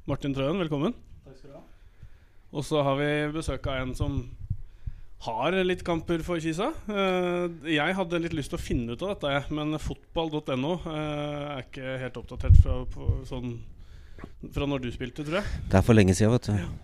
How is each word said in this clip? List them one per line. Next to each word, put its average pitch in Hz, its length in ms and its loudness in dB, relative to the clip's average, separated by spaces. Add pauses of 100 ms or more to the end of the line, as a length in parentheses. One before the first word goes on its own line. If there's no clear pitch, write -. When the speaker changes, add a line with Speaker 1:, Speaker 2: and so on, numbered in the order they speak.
Speaker 1:
Martin 139 300 -4
Trøen, 139 240 0
velkommen. 160 340 0 (320)
Speaker 2:
Takk - 140 -20
skal - 100 -20
du - 60 -20
ha. - 60 -20 (920)
Speaker 1:
Og 147 100 -4
så 147 200 2
har 139 140 2
vi 147 420 0
besøk 139 260 -4
av 135 220 -2
en 127 80 -6
som 139 340 -2 (920)
har 120 300 -2 (120)
litt 180 220 -2
kamper 170 360 -2
for 175 200 -4
Kisa. 165 320 -2 (160)
Eh, 180 580 0 (240)
jeg 156 240 2
hadde 175 260 -2
litt 165 120 -4
lyst 151 160 -4
til 170 100 -6
å - 20 -6
finne 117 300 -2
ut 117 100 -6
av 190 160 -4
dette, 143 140 -2
jeg, 139 200 -2
men 151 280 -2
fotball - 500 -4
dot 151 200 -4
N 131 160 0
O, 165 80 0 (120)
eh, 147 720 -6
er 123 60 -8
ikke 131 380 -8
helt 127 140 -8
oppdatert 123 460 8
fra, 127 220 4
på, 135 420 -4
sånn, 120 340 -6 (920)
fra 143 160 -2
når 139 140 -2
du 120 100 -6
spilte, 127 320 -8
tror 160 160 -2
jeg. 202 60 -2 (240)
Speaker 3:
Det 98 80 6
er 92 40 8
for 117 140 8
lenge 98 180 10
siden, 107 200 4
vet 123 100 4
du. 104 80 -2
Speaker 1:
Ja. 92 160 0 (160)